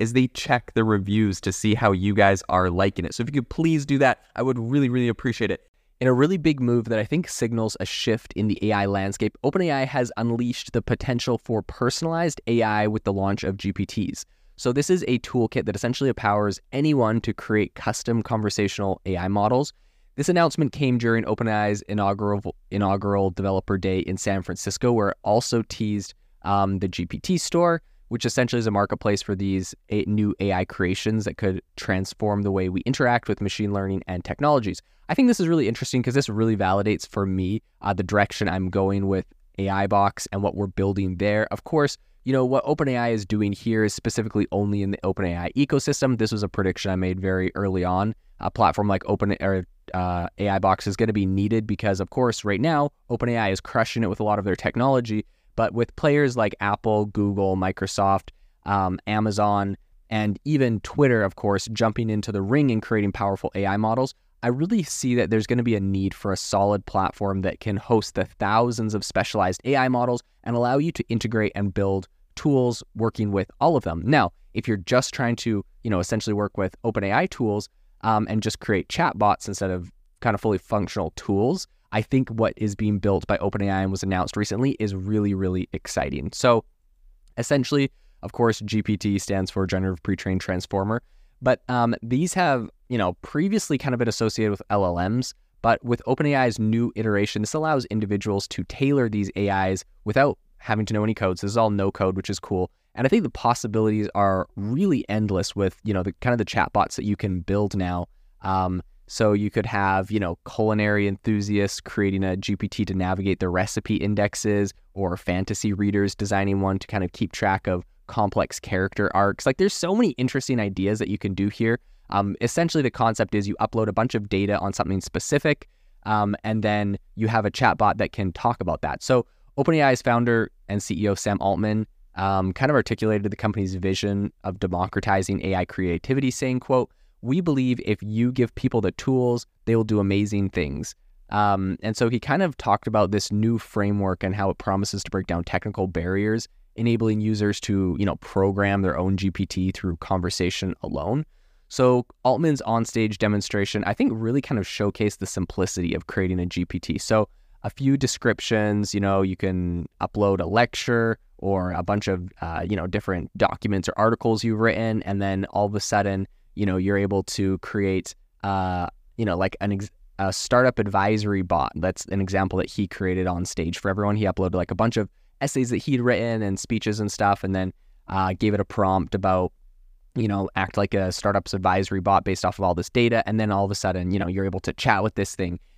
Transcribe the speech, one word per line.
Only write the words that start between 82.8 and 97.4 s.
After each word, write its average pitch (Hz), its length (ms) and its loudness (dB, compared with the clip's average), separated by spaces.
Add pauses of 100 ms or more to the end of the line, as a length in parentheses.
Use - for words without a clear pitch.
built 98 300 2
by 101 100 0
Open 98 240 -2
A 98 80 0
I 95 120 0
and 95 100 0
was 95 100 -6
announced 92 340 -2
recently 104 440 0
is 104 120 -2
really, 101 420 0
really 92 380 -2
exciting. 71 600 -6
So 120 320 2 (760)
essentially, 139 540 0 (320)
of - 80 -10
course, 117 320 2
G 107 180 0
P 104 140 0
T 101 240 0
stands 95 320 -2
for 95 160 0
Generative 92 340 -2
Pre-trained 95 380 -2
Transformer, 98 600 -2 (400)
but, 123 280 2
um, 120 340 2
these 127 320 0
have, 143 340 2 (200)
you 120 100 -2
know, 90 140 2 (100)
previously 170 560 0
kind 131 160 -2
of 120 60 -2
been 117 80 2
associated 110 420 0
with 101 180 -4
L 101 160 2
L 87 240 0
Ms, 123 240 -2 (280)
but 117 240 2
with 120 200 0
Open 135 220 0
A 143 80 4
I's 127 240 2
new 113 380 2
iteration, 107 460 0